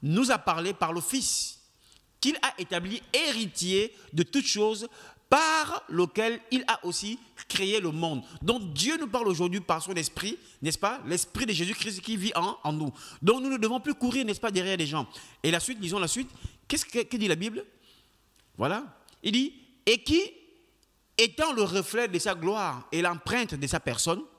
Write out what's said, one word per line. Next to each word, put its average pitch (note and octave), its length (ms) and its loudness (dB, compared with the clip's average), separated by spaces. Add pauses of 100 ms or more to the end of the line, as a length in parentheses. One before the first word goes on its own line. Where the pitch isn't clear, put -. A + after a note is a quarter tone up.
nous G#3+ 300 4
a A3+ 60 4
parlé F3 360 0
par E3 200 -2
le E3+ 80 -2
Fils, - 580 -2 (600)
qu'il C#4+ 200 2
a C4 180 0
établi F3+ 420 -4 (100)
héritier G#3+ 800 2 (200)
de D#3+ 100 2
toutes C#4 220 0
choses, G#3+ 420 0 (420)
par D#4 600 4
lequel G#3+ 500 2 (120)
il B3+ 160 2
a - 180 0
aussi G3+ 340 -4 (280)
créé G3 320 2
le F3 120 -2
monde. D#3 300 -2 (200)
Donc G3 320 -2
Dieu G#3+ 240 0
nous D#4 100 -4
parle A#3 200 0
aujourd'hui F3+ 320 0
par E3 220 0
son F#3+ 120 -6
esprit, F3+ 440 -4 (240)
n'est-ce D#3+ 160 -2
pas ? A3+ 300 -2
L'esprit F3 380 -2
de A3 80 0
Jésus-Christ F#3 480 -4
qui A3 140 -4
vit G3 200 -2
en, F#3 280 0
en D3+ 80 0
nous. D3+ 220 -2 (280)
Donc A3+ 200 4
nous C4+ 80 -2
ne C4+ 80 0
devons A3+ 220 2
plus C#4+ 160 -2
courir, B3 280 0
n'est-ce G#3 160 -2
pas, A3+ 120 -2
derrière F#3+ 260 0
les E3 80 0
gens. D3 220 -2 (340)
Et D#3 100 2
la E3+ 80 2
suite, A3 220 -6
lisons F#3 180 -2
la F3+ 80 0
suite. B3+ 220 -2 (380)
Qu'est-ce - 180 0
que, - 140 -2
que A#3+ 180 -2
dit G#3+ 100 2
la E3 80 4
Bible ? A3 300 -6 (920)
Voilà. D#3+ 260 0 (400)
Il G#3+ 80 0
dit, « B3+ 220 2 (320)
Et A3+ 180 4
qui, D#4+ 180 4 (960)
étant C#4+ 360 2
le A3 100 4
reflet G3 440 0
de F3+ 120 -2
sa F#3+ 160 0
gloire E3+ 560 -2
et D#3+ 100 0
l'empreinte F3+ 540 0
de C#3 120 -4
sa D#3+ 120 0
personne E3 420 0 (160)